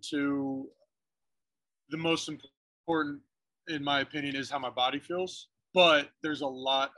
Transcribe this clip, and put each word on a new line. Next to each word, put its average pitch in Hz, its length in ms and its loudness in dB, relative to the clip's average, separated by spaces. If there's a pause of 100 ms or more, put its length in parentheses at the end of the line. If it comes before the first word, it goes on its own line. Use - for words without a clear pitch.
(100)
to, 139 600 -2 (1160)
the 147 100 -8
most 165 300 -2
important, 151 920 -4 (460)
in 151 160 -4
my 143 160 2
opinion, 143 340 -4
is 135 140 -4
how 143 100 -4
my 127 120 -6
body 127 280 0
feels, 180 500 -6 (260)
but 160 360 6 (120)
there's 151 180 -4
a 143 60 -2
lot 131 520 -2